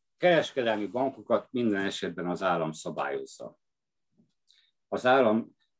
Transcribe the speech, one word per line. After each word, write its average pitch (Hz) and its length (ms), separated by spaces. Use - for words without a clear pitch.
kereskedelmi 123 680
bankokat 110 640
minden 107 340
esetben 87 440
az 87 140
állam 85 300
szabályozza. 69 840
Az 101 180
állam, 120 480